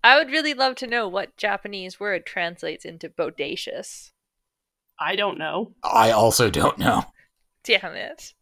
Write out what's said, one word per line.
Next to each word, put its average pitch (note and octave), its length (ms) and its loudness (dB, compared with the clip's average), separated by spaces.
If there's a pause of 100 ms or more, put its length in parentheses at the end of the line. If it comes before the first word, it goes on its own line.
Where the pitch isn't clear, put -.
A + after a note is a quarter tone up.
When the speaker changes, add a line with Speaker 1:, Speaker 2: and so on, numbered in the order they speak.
Speaker 1:
I B3 160 8
would D4 120 0
really D4+ 240 -2
love C4 220 0
to B3+ 100 -10
know A#3 220 -2
what F#3 280 -6
Japanese G3 640 -6
word G3 260 -4
translates E3+ 580 -8
into E3 240 -14
bodacious. - 1000 -8 (880)
Speaker 2:
I D#3 160 -2
don't G3+ 240 -2
know. D#3+ 340 -6 (120)
Speaker 3:
I A2+ 260 4
also A2 400 4
don't - 280 2
know. - 260 2 (580)
Speaker 1:
Damn F#3+ 320 -2
it. - 480 -14